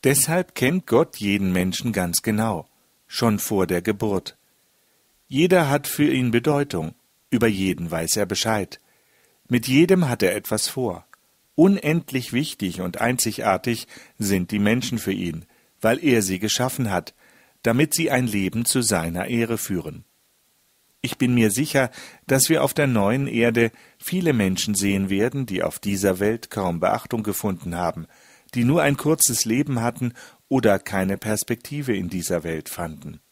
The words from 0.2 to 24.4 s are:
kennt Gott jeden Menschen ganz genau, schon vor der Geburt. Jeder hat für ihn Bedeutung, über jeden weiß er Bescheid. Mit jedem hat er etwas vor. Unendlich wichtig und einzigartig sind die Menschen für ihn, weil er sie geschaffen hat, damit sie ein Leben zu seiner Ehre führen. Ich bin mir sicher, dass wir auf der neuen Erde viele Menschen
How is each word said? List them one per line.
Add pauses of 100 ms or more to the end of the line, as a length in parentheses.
kennt
Gott
jeden
Menschen
ganz
genau, (380)
schon
vor
der
Geburt. (920)
Jeder
hat
für
ihn
Bedeutung, (360)
über
jeden
weiß
er
Bescheid. (680)
Mit
jedem
hat
er
etwas
vor. (480)
Unendlich
wichtig
und
einzigartig (320)
sind
die
Menschen
für
ihn, (380)
weil
er
sie
geschaffen
hat, (480)
damit
sie
ein
Leben
zu
seiner
Ehre
führen. (960)
Ich
bin
mir
sicher, (360)
dass
wir
auf
der
neuen
Erde (280)
viele
Menschen